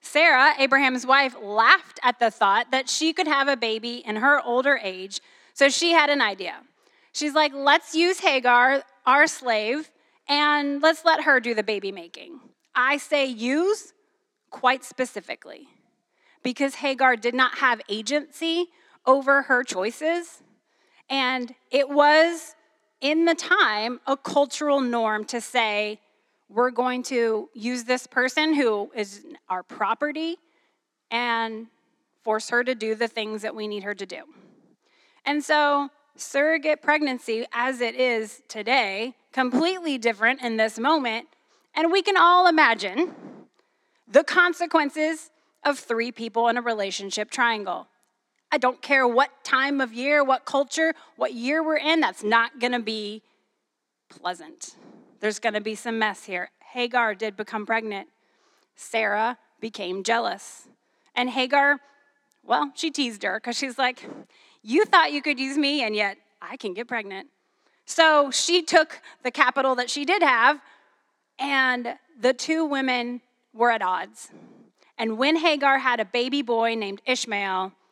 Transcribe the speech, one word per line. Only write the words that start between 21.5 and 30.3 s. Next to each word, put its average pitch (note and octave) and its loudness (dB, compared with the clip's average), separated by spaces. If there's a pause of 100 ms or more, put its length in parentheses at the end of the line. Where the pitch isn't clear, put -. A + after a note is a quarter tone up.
it C4+ 2
was, D4+ 4 (440)
in D#4 2
the E4 4
time, A#3+ 0
a C#4 0
cultural C#4+ 0
norm A3+ -2
to A#3+ -6
say, G#3+ -2 (500)
"We're B3 0
going B3+ -2
to A#3 -2
use A#3+ -6
this B3+ -4
person D4+ 0
who A3 0
is G3+ -10 (240)
our F3+ -6
property D4 -4 (720)